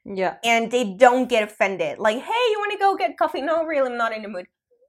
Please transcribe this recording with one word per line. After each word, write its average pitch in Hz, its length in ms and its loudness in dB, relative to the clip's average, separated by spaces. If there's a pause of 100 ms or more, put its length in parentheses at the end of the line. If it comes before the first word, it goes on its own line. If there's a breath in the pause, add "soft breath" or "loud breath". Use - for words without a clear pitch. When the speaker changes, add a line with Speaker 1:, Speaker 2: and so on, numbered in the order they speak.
Speaker 1:
Yeah. 185 380 -4
Speaker 2:
And 233 280 2
they 247 140 0
don't 247 440 4
get 226 140 2
offended. 196 560 -4
Like, 220 200 0
"Hey, 453 320 -2
you 427 80 -2
wanna 415 200 -4
go 392 160 2
get 349 220 -4
coffee?" 302 240 -2
"No, 320 240 0
really, 277 260 -2
I'm 240 60 -8
not 226 160 -2
in 220 100 -10
the 202 60 -12
mood." - 180 -12 (420)